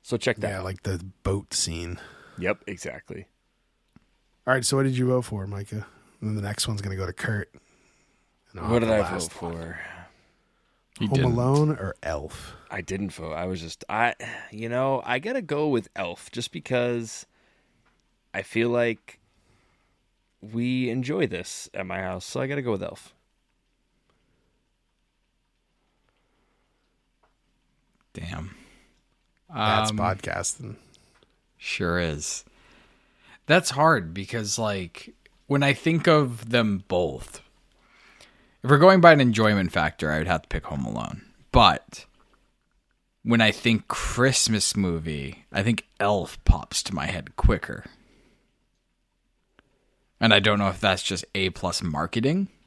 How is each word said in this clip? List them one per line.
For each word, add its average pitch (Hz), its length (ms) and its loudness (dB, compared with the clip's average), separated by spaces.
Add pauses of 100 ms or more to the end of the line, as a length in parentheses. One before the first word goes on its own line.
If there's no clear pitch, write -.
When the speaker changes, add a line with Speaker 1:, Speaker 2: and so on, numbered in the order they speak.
Speaker 1:
So - 140 -4
check 113 220 -2
that 101 120 -4
Speaker 2:
Yeah, 95 80 -6
Speaker 1:
out. 92 60 -8
Speaker 2:
like 95 180 -8
the 95 160 -4 (240)
boat 98 320 -4
scene. 85 460 -6 (360)
Speaker 1:
Yep, 92 300 -4
exactly. - 600 -12 (1160)
Speaker 2:
All 127 80 2
right, 131 120 0
so 139 120 0
what 135 60 2
did 131 160 0
you 127 80 2
vote 127 160 2
for, 101 240 -6
Micah? 101 400 -10 (340)
And 107 100 -4
then 107 40 -2
the 104 80 -4
next 104 240 -4
one's 104 160 -6
gonna 98 140 -6
go 95 100 -6
to 87 60 -8
Kurt. - 360 -6 (1000)
And 90 100 -16
I'll 80 80 -6
Speaker 1:
What 117 140 2
Speaker 2:
have 113 80 0
Speaker 1:
did 110 80 4
Speaker 2:
the 95 80 0
Speaker 1:
I - 20 -6
vote 87 40 -6
Speaker 2:
last 87 300 -8
one. 85 100 -6
Speaker 1:
for? 82 280 -12 (1160)
Speaker 3:
He 113 80 -2
Speaker 2:
Home 120 80 0
Speaker 3:
didn't. 131 180 2
Speaker 2:
Alone 139 380 2
or 98 320 -4
Elf? - 540 -8 (140)
Speaker 1:
I - 100 -10
didn't 92 320 -6
vote. 82 200 -10
I 85 140 -6
was 92 140 -6
just, 82 280 -14
I, 113 260 0 (360)
you 110 180 -10
know, 131 380 -2
I 127 140 -2
gotta 240 200 -6
go 151 280 -2
with 120 260 0
Elf 87 380 -10
just - 180 -8
because 120 720 -4 (1120)
I 98 80 -6
feel 117 280 -2
like 120 500 -2 (1200)
we 120 500 -2
enjoy 131 380 -2
this - 460 -10
at 98 120 -8
my 90 140 -6
house, 95 240 -6
so - 160 -6
I 131 80 -4
gotta 143 140 -6
go 120 100 -2
with 95 100 -2
Elf. - 320 -12 (4000)
Speaker 3:
Damn. 85 400 -10 (1000)
Speaker 2:
That's 107 360 2
Speaker 3:
Um, 107 80 -4
Speaker 2:
podcasting. 98 800 -4 (840)
Speaker 3:
Sure 87 400 -4
is. 76 460 -4 (1000)
That's 175 240 4
hard 135 440 2
because, 101 440 -6
like, 101 560 -6 (320)
when 139 160 2
I 139 100 4
think 160 340 0
of 127 440 2
them 110 380 2
both, 85 520 -2 (1200)
if 123 80 2
we're 143 80 10
going 185 220 10
by 170 120 12
an 147 80 8
enjoyment 107 520 4
factor, 78 380 0
I 78 80 0
would 78 80 -2
have 85 160 0
to - 60 -20
pick - 180 -6
Home 69 200 -4
Alone. 57 360 -8 (280)
But - 560 4 (1160)
when 117 180 4
I 107 100 8
think 110 380 0
Christmas - 880 2
movie, 80 760 -2
I 98 100 -2
think 110 240 0 (140)
Elf 101 440 0
pops - 400 2
to - 100 -8
my 73 120 -4
head - 300 -6
quicker. - 480 0 (2250)
And 110 120 4
I 101 60 8
don't 104 200 4
know 101 100 2
if 92 120 -4
that's 95 220 0
just 92 220 -4 (100)
A 95 160 -2
plus - 320 -4
marketing 113 680 -2 (180)